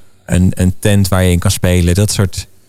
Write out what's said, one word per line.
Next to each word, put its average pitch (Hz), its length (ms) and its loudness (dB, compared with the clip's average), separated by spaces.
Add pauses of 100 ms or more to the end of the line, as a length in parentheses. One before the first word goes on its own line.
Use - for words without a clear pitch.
(260)
een, 90 280 0
een 95 240 0
tent 101 300 0
waar 92 160 0
je 90 60 2
in 87 80 2
kan 95 120 0
spelen. 90 440 0
Dat 101 180 0
soort - 340 -4 (220)